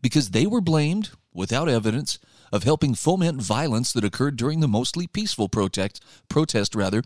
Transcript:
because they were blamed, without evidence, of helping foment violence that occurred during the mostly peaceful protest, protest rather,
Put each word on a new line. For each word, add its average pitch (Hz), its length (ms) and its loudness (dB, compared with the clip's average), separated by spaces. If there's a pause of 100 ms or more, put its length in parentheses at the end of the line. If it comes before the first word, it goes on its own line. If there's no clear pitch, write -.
because 123 280 0
they 110 160 2
were 226 140 0
blamed, 165 500 2 (220)
without 156 360 -2
evidence, 113 500 0 (340)
of 101 120 0
helping 151 300 2
foment 165 460 0
violence 117 520 0
that 107 120 0
occurred 127 320 0
during 147 240 -2
the 151 80 4
mostly 131 380 0
peaceful 202 420 -2
protest, 98 560 -2 (240)
protest 120 460 0
rather, 101 320 0